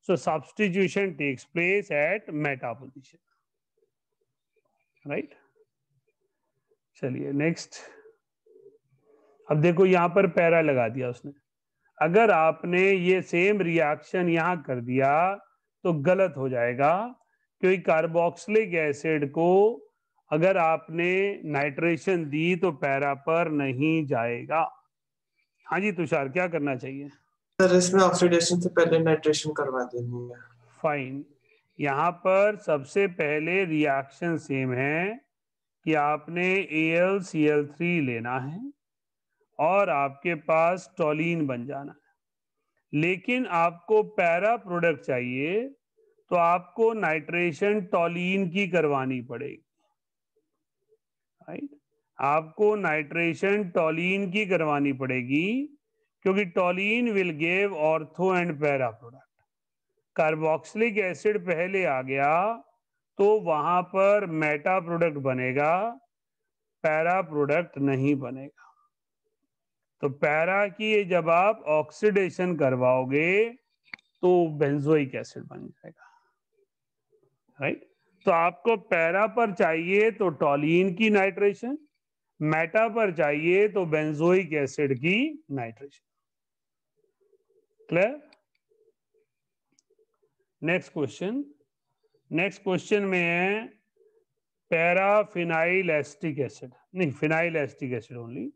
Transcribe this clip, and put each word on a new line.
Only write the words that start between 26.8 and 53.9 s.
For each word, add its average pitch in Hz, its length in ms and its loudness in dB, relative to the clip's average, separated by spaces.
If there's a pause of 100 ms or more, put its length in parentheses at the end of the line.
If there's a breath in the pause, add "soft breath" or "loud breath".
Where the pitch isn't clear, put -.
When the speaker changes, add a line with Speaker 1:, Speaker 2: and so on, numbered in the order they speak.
Speaker 2:
सर, 180 140 6
इसमें 180 260 4
oxidation 175 580 4
से 180 80 -2
पहले 165 300 2
nitration 156 540 0
करवा 131 320 -4
देनी 123 480 -8
है। 123 80 -20 (420)
Speaker 1:
Fine। 143 420 -4 (560)
यहाँ 147 300 0
पर 196 460 2
सबसे 180 500 -2
पहले 170 580 -2
reaction 151 720 -2
same 131 340 -2
है 160 480 -2 (640)
कि 156 100 0
आपने 151 520 -2 (260)
एएलसीएल 160 920 2
थ्री 170 340 -2
लेना 123 380 -4
है 175 340 -10 (840)
और 180 320 2
आपके 139 440 -2
पास 165 640 0
toluene 160 480 0
बन 123 200 -6
जाना 139 260 -12
है, - 220 -20 (840)
लेकिन 190 460 -2
आपको 175 560 2
para 180 540 2
product 170 480 -2
चाहिए 139 640 -2 (600)
तो 180 60 0
आपको 180 560 2
nitration 175 880 0
toluene 180 720 -2
की 196 180 -2
करवानी 139 540 0
पड़ेगी, 123 420 -12 (1800)
Right? 277 220 -12 (500)
आपको 160 540 0
nitration 170 960 -2
toluene 175 600 0